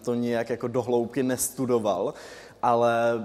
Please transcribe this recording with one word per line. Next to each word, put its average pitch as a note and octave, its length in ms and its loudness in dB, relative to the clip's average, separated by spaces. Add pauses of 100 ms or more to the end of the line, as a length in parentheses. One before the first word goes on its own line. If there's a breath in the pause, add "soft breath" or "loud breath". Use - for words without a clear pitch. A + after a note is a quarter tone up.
to A#2+ 100 0
nijak A#2+ 360 0
jako A#2+ 180 -4
do A#2+ 140 -2
hloubky A#2+ 400 0
nestudoval, A#2+ 920 0 (480 loud breath)
ale A#2 500 4 (120)